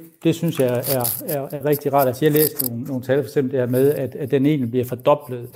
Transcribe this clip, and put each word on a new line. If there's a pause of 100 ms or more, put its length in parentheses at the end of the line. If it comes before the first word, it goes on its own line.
(240)
det
synes
jeg
er,
er,
er
rigtig
rart.
Altså,
jeg
læste
nogle,
nogle
tal,
for
eksempel
det
her
med,
at,
at
den
egentlig
bliver
fordoblet,